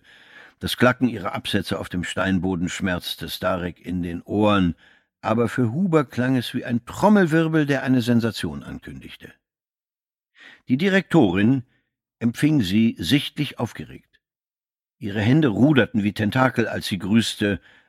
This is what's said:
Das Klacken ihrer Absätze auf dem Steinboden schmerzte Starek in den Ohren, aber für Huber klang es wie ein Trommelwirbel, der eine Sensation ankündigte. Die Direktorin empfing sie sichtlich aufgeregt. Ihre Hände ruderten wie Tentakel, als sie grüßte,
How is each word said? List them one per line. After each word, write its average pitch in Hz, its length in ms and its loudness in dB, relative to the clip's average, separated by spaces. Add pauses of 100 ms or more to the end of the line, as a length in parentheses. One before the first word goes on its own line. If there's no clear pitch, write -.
(600)
Das - 180 -6
Klacken 123 300 2
ihrer 104 260 -6
Absätze 101 460 -4
auf 101 100 -10
dem 90 140 -6
Steinboden 92 680 -2
schmerzte 90 600 -6
Starek 90 560 -6
in 87 180 -4
den 87 200 -8
Ohren, 101 520 0 (460)
aber 110 260 0
für 117 240 -2
Huber 160 340 0
klang 127 300 -2
es 120 180 -4
wie - 120 -6
ein 120 200 -4
Trommelwirbel, 165 800 2
der 135 180 -2
eine 131 180 2
Sensation 110 600 -2
ankündigte. - 720 -16 (1300)
Die 127 100 2
Direktorin 135 840 4 (560)
empfing 139 420 0
sie 107 380 2
sichtlich 135 600 -2
aufgeregt. - 600 -10 (800)
Ihre 101 240 -4
Hände 135 280 4
ruderten 110 540 4
wie 101 100 0
Tentakel, 117 540 0
als 104 200 -8
sie 98 120 -4
grüßte, 101 600 0 (300)